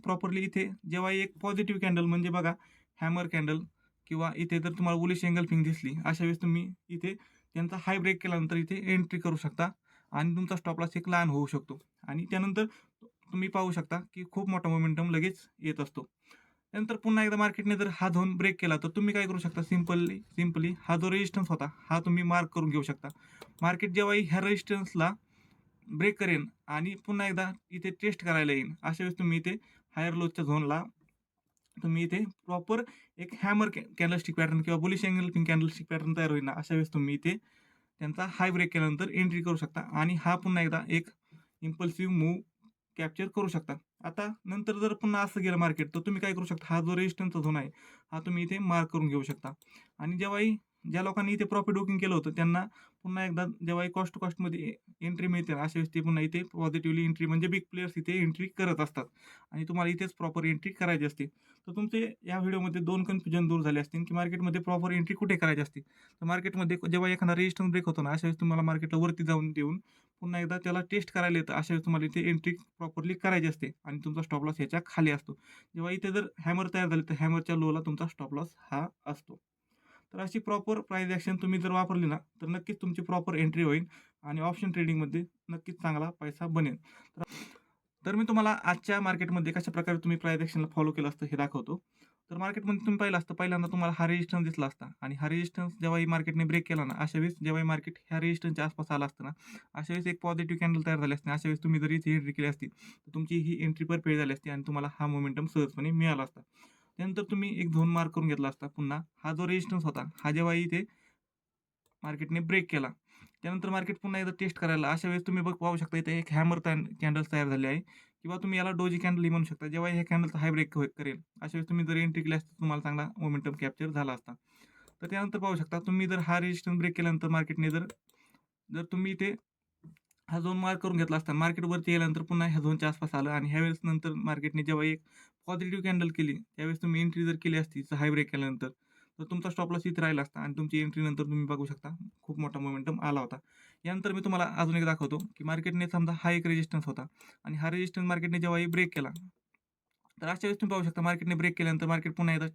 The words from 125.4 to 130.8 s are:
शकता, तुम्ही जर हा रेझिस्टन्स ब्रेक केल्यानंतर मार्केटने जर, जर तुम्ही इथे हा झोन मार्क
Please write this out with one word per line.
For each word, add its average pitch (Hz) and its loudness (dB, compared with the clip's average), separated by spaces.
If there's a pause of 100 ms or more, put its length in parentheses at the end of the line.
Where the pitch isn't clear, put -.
शकता, 160 -4
तुम्ही 185 2
जर 185 0
हा 175 2
रेझिस्टन्स 175 -2
ब्रेक 175 0
केल्यानंतर 165 0
मार्केटने 160 0
जर, 165 -2 (840)
जर 165 -6
तुम्ही 185 0
इथे 190 -2 (920)
हा 165 -2
झोन 185 0
मार्क 185 0